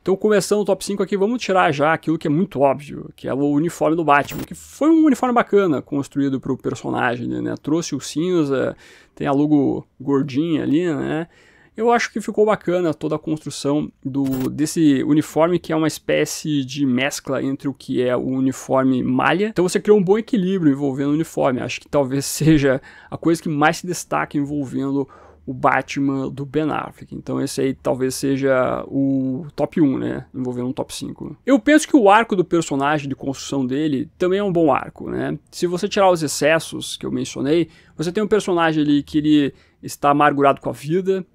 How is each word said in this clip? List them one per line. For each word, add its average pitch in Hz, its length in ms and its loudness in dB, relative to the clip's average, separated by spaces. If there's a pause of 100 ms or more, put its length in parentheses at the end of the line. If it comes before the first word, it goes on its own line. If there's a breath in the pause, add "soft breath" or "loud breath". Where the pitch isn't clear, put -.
Então 185 160 0
começando 208 460 2
o - 20 0
top - 200 -2
cinco 202 160 -4
aqui, - 160 -2
vamos 208 240 0
tirar 185 300 2
já 147 220 2
aquilo 160 260 -2
que - 80 -6
é 160 40 0
muito 165 280 0
óbvio, 139 560 0
que - 140 -10
é 123 60 -2
o 139 180 -2
uniforme 151 420 0
do 170 80 -2
Batman, 147 400 2
que - 120 -14
foi - 360 -2
um 320 140 6
uniforme 254 280 2
bacana 196 480 2
construído 139 600 -4
pro 131 160 -4
personagem, 123 720 -4
né? 120 340 -6
Trouxe 160 320 -4
o 131 60 -6
cinza, 147 760 -2 (380 loud breath)
tem 147 140 -6
a 143 40 0
logo 139 540 2 (140)
gordinha 139 640 -2
ali, 156 280 0
né? 143 360 -4 (460 soft breath)
Eu 226 160 0
acho 233 220 0
que 226 80 -6
ficou 214 240 0
bacana 180 480 0
toda 156 220 -4
a 151 40 -4
construção 151 720 -4 (140)
do, 131 460 -2
desse 143 540 2
uniforme, 156 540 2
que - 140 -6
é 156 40 0
uma 160 100 2
espécie 151 760 -2
de 131 200 -4
mescla 131 580 -2
entre 135 240 -4
o 135 60 -4
que 123 300 -4
é 123 120 0
o 127 120 -2
uniforme 131 760 0
malha. 135 440 2
Então 185 200 0
você 185 140 0
criou 208 180 6
um 202 40 4
bom 190 160 4
equilíbrio 185 540 2
envolvendo 139 380 0
o 147 40 2
uniforme. 147 460 0
Acho - 200 -6
que - 80 -20
talvez 139 380 0
<laughs> - 0 -
seja 139 560 4 (260 loud breath)
a - 80 -10
coisa 160 240 0
que - 80 -6
mais 151 300 2
se - 80 -12
destaca 156 500 -4
envolvendo 139 720 -4 (360 loud breath)
o 135 80 -10
Batman 135 760 -2
do 139 140 -10
Ben 143 260 -2
Affleck. - 440 -8
Então 131 260 -6
esse 135 220 -4
aí 131 120 0
talvez 131 400 -2
seja 131 720 0
o 135 600 -2 (100)
top 151 240 -2
um, 135 160 4
né? 127 360 -6
Envolvendo 123 360 -6
um 131 60 -6
top - 200 -8
cinco. - 400 -12 (100)
Eu 262 140 4
penso 302 300 4
que - 80 4
o 202 140 8
arco 220 260 4
do 175 80 2
personagem, 147 640 -2
de 135 80 -6
construção 139 500 -6
dele, 135 520 -2
também 185 200 2
é 202 60 -2
um 196 80 0
bom 165 180 4
arco, - 380 -2
né? 131 300 -6 (120)
Se - 160 -4
você 180 220 -4
tirar 196 220 4
os 165 120 2
excessos 143 760 -2
que 135 80 -10
eu 131 40 -4
mencionei, 135 580 -2 (280 soft breath)
você 165 160 -4
tem 214 100 -2
um 202 60 -4
personagem 170 560 2
ali 143 180 2
que 156 160 -2
ele 147 360 2 (280 soft breath)
está 143 280 0
amargurado 143 500 4
com - 80 -6
a 127 40 -6
vida 180 640 -4